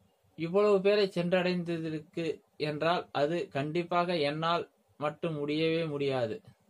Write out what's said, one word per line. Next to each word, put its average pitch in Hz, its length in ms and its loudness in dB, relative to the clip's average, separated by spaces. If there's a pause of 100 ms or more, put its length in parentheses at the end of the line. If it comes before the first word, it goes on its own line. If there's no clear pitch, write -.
(360)
இவ்வளவு 196 460 4
பேரை 202 340 4
சென்றடைந்ததற்கு 170 1300 -2 (160)
என்றால் 151 540 -2
அது 151 360 0
கண்டிப்பாக 170 720 -2
என்னால் 156 520 0 (280)
மட்டும் 151 380 -4
முடியவே 160 500 0
முடியாது. 135 560 -2 (280)